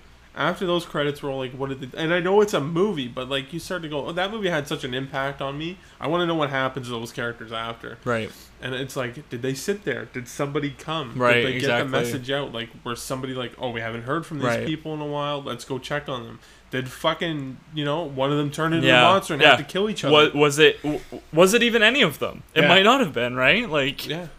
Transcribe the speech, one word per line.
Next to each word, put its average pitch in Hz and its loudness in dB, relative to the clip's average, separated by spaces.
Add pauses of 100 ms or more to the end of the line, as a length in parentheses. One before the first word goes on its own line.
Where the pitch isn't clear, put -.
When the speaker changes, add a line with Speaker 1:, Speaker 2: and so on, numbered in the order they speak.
(360)
Speaker 1:
After 175 -2
those 175 0
credits 147 -4
roll, 135 -6
like, 131 -6
what 135 -6
did 135 -8 (100)
they, - -16
and 160 0
I 180 2
know 185 4
it's 208 4
a 165 2
movie, 165 -2
but, 123 -10
like, 135 -4
you 170 -8
start 180 -8
to 160 -10
go, 143 -4
"Oh, 139 -8
that 180 -2
movie 220 -4
had 151 -2
such 151 -6
an 127 -6
impact 135 -4
on 139 -6
me. 165 -8 (220)
I - -6
wanna 170 0
know 170 0
what 151 0
happens 131 -2
to 123 -8
those 117 -8
characters 117 -8
after." 117 -10
Speaker 2:
Right. 113 -2 (300)
Speaker 1:
And 127 -8
it's 131 -6
like, 127 -8
did 123 -10
they 131 -2
sit 202 -6
there? 117 -6
Did 123 -10
somebody 143 -4
come? 156 -8
Speaker 2:
Right, 123 4
Speaker 1:
Did 117 2
they 131 -2
Speaker 2:
exactly. 120 0
Speaker 1:
get 120 0
the 127 0
message 123 -6
out? 135 -4
Like, 117 -8 (140)
where 120 -6
somebody, 131 -8
like, 123 -8
"Oh, 127 -4
we 113 -6
haven't 113 -6
heard 156 -4
from 165 -10
these 127 -2
Speaker 2:
Right. 117 0
Speaker 1:
people 156 -6
in 151 -6
a 147 -6
while. 147 -4
Let's 120 -8
go 135 -6
check 147 -6
on 127 -8
them." 117 -16 (320)
Did 131 -4
fucking, 156 -4 (160)
you 151 -4
know, 147 -2
one 139 -2
of 147 2
them 147 0
turn 160 0
into 160 2
Speaker 2:
Yeah, 127 8
Speaker 1:
a 123 8
monster 190 2
and 139 0
Speaker 2:
yeah. 127 10
Speaker 1:
have 120 10
to 143 -2
kill 202 -2
each - -6
other? 143 4
Speaker 2:
Wa-, 151 8 (100)
was 147 4
it, 147 6
w-, 147 -2 (320)
was 190 8
it 226 6
even 233 4
any 247 6
of 147 0
them? - -6 (100)
It 151 4
Speaker 1:
Yeah. 147 6
Speaker 2:
might 185 8
not 247 8
have 170 0
been, 120 -2
right? 156 2
Like, 143 -2
Speaker 1:
Yeah. 160 -6 (120)